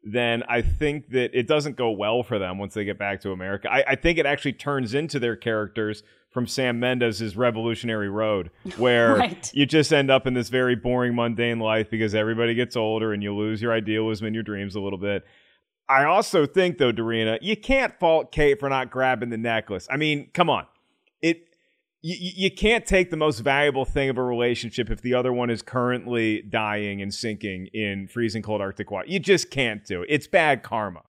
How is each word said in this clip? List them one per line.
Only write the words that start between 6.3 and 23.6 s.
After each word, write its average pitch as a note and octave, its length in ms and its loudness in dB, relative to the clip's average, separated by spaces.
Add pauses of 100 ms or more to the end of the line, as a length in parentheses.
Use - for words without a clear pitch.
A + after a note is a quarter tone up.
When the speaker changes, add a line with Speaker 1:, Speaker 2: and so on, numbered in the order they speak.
Speaker 1:
from B2 160 -2
Sam B2 320 -2
Mendes' A#2+ 580 0
Revolutionary A2+ 720 -2
Road, G2+ 400 -2 (140)
Speaker 2:
<laughs> F#2 140 -12
Speaker 1:
where A#2 380 6
Speaker 2:
Right. - 380 0
Speaker 1:
you C#3+ 120 4
just D3+ 280 4
end C#3 160 4
up C3 160 6
in B2+ 80 0
this B2 160 -2
very B2+ 260 2
boring, B2 380 0
mundane A#2 460 0
life A2 300 0
because A2 260 0
everybody A2+ 400 2
gets A#2+ 200 -2
older A2 380 0
and G2+ 80 -4
you G2+ 140 -4
lose G#2+ 260 -2
your A#2 120 0
idealism A2 540 0
and G#2+ 60 -4
your A2 100 -4
dreams G2 320 -6
a G#2+ 40 -4
little G2 200 -4
bit. G2+ 240 -4 (680)
I C3+ 160 6
also F3+ 400 4
think, F3+ 320 2
though, B2 160 4
Darina, A2+ 480 0
you G#3 160 -2
can't B3+ 420 0
fault D#3+ 320 4
Kate D3 280 4
for C#3 100 -2
not C3 200 -2
grabbing B2+ 400 0
the A2+ 80 -4
necklace. A2 540 -2
I C3+ 60 -2
mean, D3+ 360 0
come E3+ 160 2
on. G#2 160 0 (560)
It, E3 280 -2 (520)
y-, E3+ 160 -8
y-, F3+ 200 -10
you F#3+ 120 2
can't G#3+ 360 0
take F#3 240 2
the E3 80 -4
most D3+ 220 0
valuable C#3 440 2